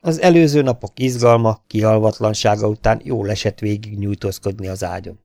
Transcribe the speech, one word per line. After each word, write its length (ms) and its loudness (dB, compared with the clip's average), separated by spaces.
Az 200 -2
előző 420 4
napok 360 -4
izgalma, 680 2
kialvatlansága 1000 0
után 360 -2
jól 260 -4
esett 280 -4
végig 400 -6
nyújtózkodni 680 -6
az 180 -8
ágyon. 400 -10